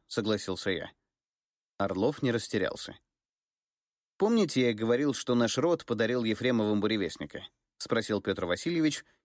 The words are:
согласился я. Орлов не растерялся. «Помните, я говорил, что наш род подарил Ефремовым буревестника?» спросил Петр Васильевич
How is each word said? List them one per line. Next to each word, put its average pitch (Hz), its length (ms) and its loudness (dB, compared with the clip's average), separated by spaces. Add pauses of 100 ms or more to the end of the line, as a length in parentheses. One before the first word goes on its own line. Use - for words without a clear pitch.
согласился 101 640 -2
я. 82 220 -4 (880)
Орлов 98 420 0
не 127 100 0
растерялся. - 680 -2 (1160)
«Помните, 196 480 2
я 120 80 4
говорил, 120 400 2
что - 220 -2
наш 120 240 2
род 165 260 2
подарил 117 380 0
Ефремовым 110 580 2
буревестника?» 98 680 -4 (300)
спросил 110 420 -2
Петр 95 260 -2
Васильевич 156 600 0 (200)